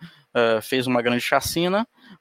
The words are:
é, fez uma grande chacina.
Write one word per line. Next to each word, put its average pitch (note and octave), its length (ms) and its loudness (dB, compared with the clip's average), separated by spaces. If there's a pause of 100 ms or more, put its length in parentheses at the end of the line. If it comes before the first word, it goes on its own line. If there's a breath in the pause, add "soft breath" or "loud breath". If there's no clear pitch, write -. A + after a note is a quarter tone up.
(320 soft breath)
é, A2+ 300 2
fez B2+ 240 -2
uma B2+ 160 2
grande A#2+ 180 0
chacina. F3 640 0 (340 soft breath)